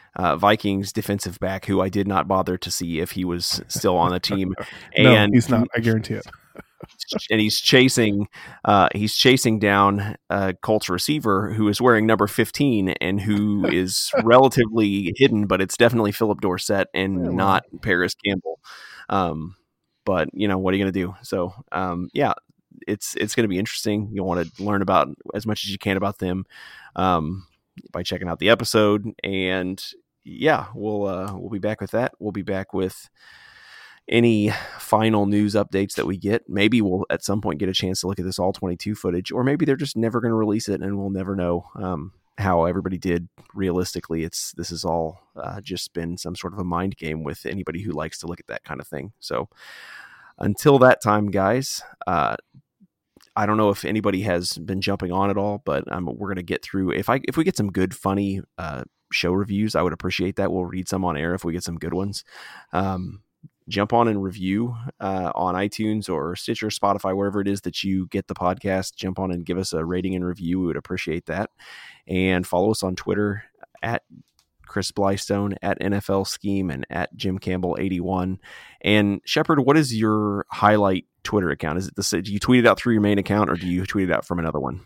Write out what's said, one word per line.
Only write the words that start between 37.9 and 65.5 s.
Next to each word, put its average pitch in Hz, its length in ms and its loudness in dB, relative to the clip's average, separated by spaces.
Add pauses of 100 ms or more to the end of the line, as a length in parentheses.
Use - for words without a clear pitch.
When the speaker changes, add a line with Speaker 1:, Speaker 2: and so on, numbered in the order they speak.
Speaker 1:
to 87 60 -4
look 98 140 -2
at 87 40 -4
this 92 140 -4
all 95 140 0
twenty-two 98 420 -6
footage, 92 380 -4
or 120 100 -2
maybe 147 220 0
they're 139 120 4
just 143 200 -6
never 113 240 0
gonna 117 140 0
release 110 340 0
it 98 120 -2
and 98 160 -4
we'll 98 140 -4
never 95 240 -4
know, 87 400 -2
um, 92 380 -6 (260)
how 87 280 2
everybody 90 320 -2
did 87 300 -2 (260)
realistically. 90 680 -2
It's, - 300 -8
this 85 180 -10
has 85 140 -8
all, 82 360 -4 (140)
uh, 90 260 -12
just - 320 -10
been 85 260 -6
some 87 180 -10
sort 90 160 -10
of 98 60 -10
a 95 60 -6
mind 90 320 -4
game 80 280 -8
with - 220 -10
anybody 90 360 -8
who 98 100 -6
likes 76 260 -8
to - 80 -14
look 87 120 -8
at - 80 -20
that - 160 -12
kind 71 180 -12
of - 60 -16
thing. 78 340 -10
So - 280 -8 (920)
until 135 420 4
that 127 220 8
time, 104 280 2
guys, 101 520 0 (240)
uh, 71 300 0 (960)
I 107 120 0
don't 107 100 2
know 107 140 4
if - 140 -2
anybody 98 380 0
has 92 360 -2
been 95 240 -4
jumping 95 300 -2
on 98 180 2
at 98 80 -2
all, 104 260 -2
but, - 280 -2
um, 87 220 -4
we're 98 140 -8
gonna 92 140 -6
get - 200 -4
through. 95 300 -2
If - 160 0
I, 131 160 2
if - 120 -6
we 160 80 2
get 190 120 0
some 98 160 0
good, 92 220 0
funny, 98 460 -2 (180)
uh, 71 260 -8 (280)
show 87 200 0
reviews, 101 420 0
I 78 80 2
would 87 100 0
appreciate 90 440 -4
that. 95 160 0
We'll 90 120 -2
read 92 240 -8
some 95 160 -2
on 85 120 0
air 82 180 -2
if 92 100 -6
we 85 100 -2
get 87 100 -6
some 85 140 -8
good 85 160 -6
ones. 101 280 -4 (500)
Um, 92 500 -4 (460)
jump 101 240 -2
on 117 160 6
and 104 140 0
review, 98 540 -4 (240)
uh, 95 340 -4
on 90 200 -2